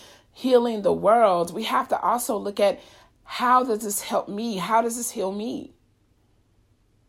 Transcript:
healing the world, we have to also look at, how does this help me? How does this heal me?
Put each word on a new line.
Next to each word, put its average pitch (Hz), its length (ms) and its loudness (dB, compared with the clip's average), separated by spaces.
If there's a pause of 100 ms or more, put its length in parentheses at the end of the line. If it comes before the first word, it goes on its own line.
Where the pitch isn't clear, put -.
(320)
healing 240 500 2
the 175 100 2
world, 175 600 4
we 220 120 -6
have 247 240 -2
to - 120 -4
also 233 360 -2
look 202 220 -6
at, 202 220 2 (440)
how 247 380 2
does 220 180 -2
this 208 200 -6
help - 260 -4
me? 214 300 -6
How 208 240 2
does 233 160 -4
this 240 140 -8
heal 190 220 -6
me? 214 420 -10 (1300)